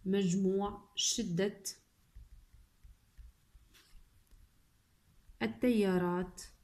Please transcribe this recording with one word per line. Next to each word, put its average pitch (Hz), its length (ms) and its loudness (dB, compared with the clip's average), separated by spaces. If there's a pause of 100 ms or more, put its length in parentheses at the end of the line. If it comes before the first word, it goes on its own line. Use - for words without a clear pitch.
مجموع 196 880 0
شدة 190 680 -2 (3750)
التيارات 185 1000 2 (220)